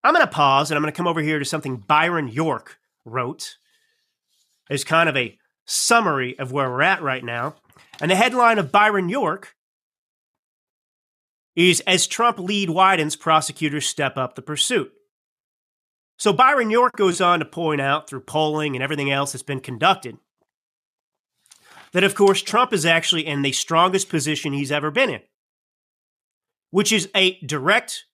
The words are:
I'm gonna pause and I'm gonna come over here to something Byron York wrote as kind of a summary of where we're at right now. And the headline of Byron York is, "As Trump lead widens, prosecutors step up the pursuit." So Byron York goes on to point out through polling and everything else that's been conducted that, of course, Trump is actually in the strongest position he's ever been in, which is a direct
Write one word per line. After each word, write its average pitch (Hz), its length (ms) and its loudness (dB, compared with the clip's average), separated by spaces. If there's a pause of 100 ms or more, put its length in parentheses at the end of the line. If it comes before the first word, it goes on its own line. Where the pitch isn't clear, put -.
I'm 311 120 4
gonna 320 100 4
pause 143 460 2
and 156 40 -2
I'm 147 60 0
gonna 156 100 -4
come 175 140 -6
over 165 160 -2
here 151 160 -2
to 143 80 -4
something 143 320 -6
Byron 151 520 0
York 131 500 -6 (260)
wrote 123 520 -8 (1120)
as 139 120 -6
kind 165 240 2
of 143 80 -2
a 120 220 -4 (280)
summary 151 760 0
of 131 120 -8
where 135 160 -2
we're 127 140 -2
at 175 220 2
right 131 200 -4
now. 120 340 -8 (440)
And 156 80 -2
the 185 60 4
headline 233 420 2
of 156 140 -4
Byron 202 360 2
York 196 480 -4 (2000)
is, 175 260 4
"As 185 260 0
Trump 233 320 0
lead 196 320 -2
widens, 175 440 2
prosecutors 151 680 0
step 139 320 -4
up 127 160 -6
the 135 80 -16
pursuit." 151 500 -4 (1300)
So 208 160 0
Byron 254 380 4
York 240 240 4
goes 190 260 0
on 175 160 4
to 156 80 -4
point 156 360 -4
out 143 280 -2
through 135 120 -12
polling 151 540 -2
and 123 60 -4
everything 139 300 -4
else 139 220 -2
that's 123 100 -14
been 135 160 -8
conducted 131 580 -2 (1800)
that, 180 120 2
of 196 100 0
course, 196 260 4
Trump - 300 0
is 170 140 -2
actually 165 420 0
in 143 140 -2
the 139 100 0
strongest 185 560 0
position 151 460 -2
he's 143 180 -4
ever 147 180 -2
been 240 200 0
in, 120 120 -6 (1500)
which 208 240 0
is 202 200 -2
a 190 280 2
direct 156 720 -2